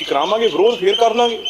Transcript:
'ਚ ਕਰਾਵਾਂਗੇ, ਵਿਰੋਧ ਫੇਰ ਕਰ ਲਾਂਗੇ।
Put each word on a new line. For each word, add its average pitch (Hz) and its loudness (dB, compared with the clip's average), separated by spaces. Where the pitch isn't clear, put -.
'ਚ - -10
ਕਰਾਵਾਂਗੇ, 175 0
ਵਿਰੋਧ 196 0
ਫੇਰ 190 0
ਕਰ 226 2
ਲਾਂਗੇ। 233 0